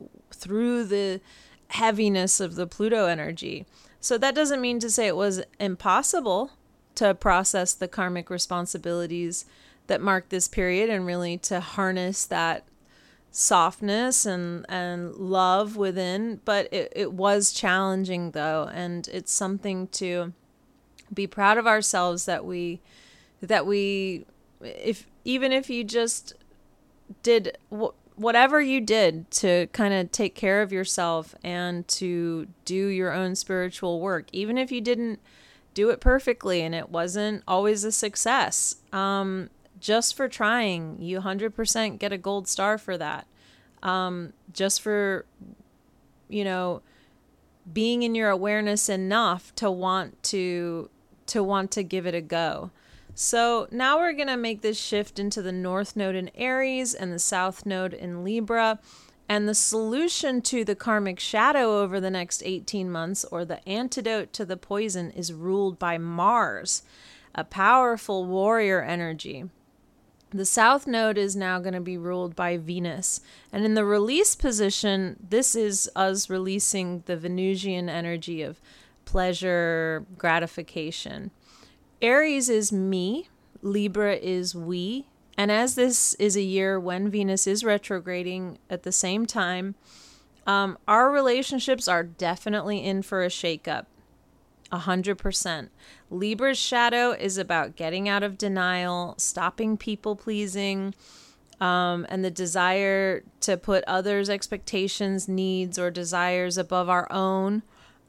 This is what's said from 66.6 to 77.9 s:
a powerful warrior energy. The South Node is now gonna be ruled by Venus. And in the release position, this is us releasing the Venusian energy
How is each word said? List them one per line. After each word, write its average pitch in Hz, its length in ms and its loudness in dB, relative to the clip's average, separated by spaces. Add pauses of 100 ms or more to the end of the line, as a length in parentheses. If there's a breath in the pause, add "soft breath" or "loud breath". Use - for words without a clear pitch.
a 160 100 -4
powerful 214 800 4
warrior 190 580 2
energy. 160 600 -6 (840)
The 190 140 -4
South 240 440 4
Node 226 280 2
is 202 200 0
now 185 240 -2
gonna 180 200 -4
be 180 160 -6
ruled 175 380 -4
by 175 220 -2
Venus. 175 640 -4 (320 loud breath)
And 202 120 0
in 214 100 4
the 214 100 4
release 214 500 4
position, 202 960 0
this 233 240 2
is 208 400 0
us 190 340 0
releasing 185 800 -2
the 175 100 -4
Venusian 180 720 -2
energy 170 540 -6